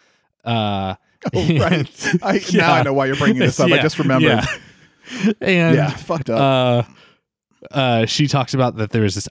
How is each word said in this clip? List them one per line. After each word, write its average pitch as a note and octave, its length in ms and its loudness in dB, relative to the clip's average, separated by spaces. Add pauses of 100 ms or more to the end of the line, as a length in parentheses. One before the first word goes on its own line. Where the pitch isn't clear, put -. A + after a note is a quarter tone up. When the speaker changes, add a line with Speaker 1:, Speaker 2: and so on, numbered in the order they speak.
(440)
Speaker 1:
Uh, G2+ 560 -4
Speaker 2:
<laughs> - 340 -10
Oh, E3 240 2
right. E3 140 2 (400)
Speaker 1:
and F3 100 0
Speaker 2:
I, G3 120 0
Speaker 1:
<laughs> - 140 -2
yeah. F3 120 2
Speaker 2:
now E3+ 140 4
I D#3+ 100 2
know C#3 80 -2
why C3+ 140 0
you're C3+ 100 -2
bringing G#3+ 240 0
this D#3+ 180 0
up. C#3 80 2
I E3 100 4
Speaker 1:
Yeah. C3+ 60 2
Speaker 2:
just D3+ 160 -2
remembered. C#3+ 320 2
Speaker 1:
Yeah. A#2 160 0 (960)
And, E3+ 360 2
Speaker 2:
Yeah, D3 140 0
fucked D#3 400 -8
up. A2+ 80 0
Speaker 1:
uh, B2+ 540 2 (800)
uh, A#2+ 340 0
she C#3+ 220 0
talks C3+ 260 -2
about B2+ 220 0
that G#2+ 140 -4
there A2+ 120 0
was G2 140 0
this G2+ 140 -6